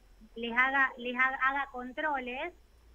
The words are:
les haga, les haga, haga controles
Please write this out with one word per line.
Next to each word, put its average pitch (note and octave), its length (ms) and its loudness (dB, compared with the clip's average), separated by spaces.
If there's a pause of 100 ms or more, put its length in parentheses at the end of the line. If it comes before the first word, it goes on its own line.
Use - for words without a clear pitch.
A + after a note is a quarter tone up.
(360)
les A#3 200 -4
haga, C4+ 420 4
les B3 180 -4
haga, C4 260 2
haga C4+ 300 2
controles C4 840 -4 (420)